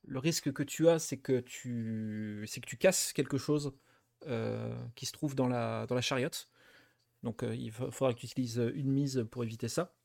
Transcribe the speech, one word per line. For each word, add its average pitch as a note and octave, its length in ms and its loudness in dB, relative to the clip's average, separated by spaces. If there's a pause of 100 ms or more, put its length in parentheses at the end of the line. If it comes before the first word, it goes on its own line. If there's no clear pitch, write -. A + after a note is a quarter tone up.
le C3 140 -4
risque D3+ 320 0
que D3 120 -2
tu D#3+ 260 4
as, E3 100 6
c'est C#3+ 180 -4
que C3 220 2
tu, A2 1080 -4
c'est - 120 -8
que - 100 -12
tu B2 80 -8
casses - 360 4
quelque C#3 240 0
chose, D3 360 0 (540)
euh, A2+ 480 -2 (200)
qui B2+ 100 -12
se - 80 -6
trouve C#3+ 220 -2
dans C3 120 4
la, A2+ 400 0
dans B2 80 0
la B2 60 2
chariote. C3+ 480 -2 (760)
Donc, A#2 200 -4
euh, A2+ 120 -2
il A#2+ 160 -6
fa-, A2+ 200 -6
faudra C3 220 4
que A#2+ 60 -6
tu - 60 -10
utilises, A#2+ 340 0
euh, A#2 160 4
une C3+ 160 2
mise C3+ 400 2
pour A#2+ 120 -4
éviter A2+ 260 -4
ça. - 240 -2 (120)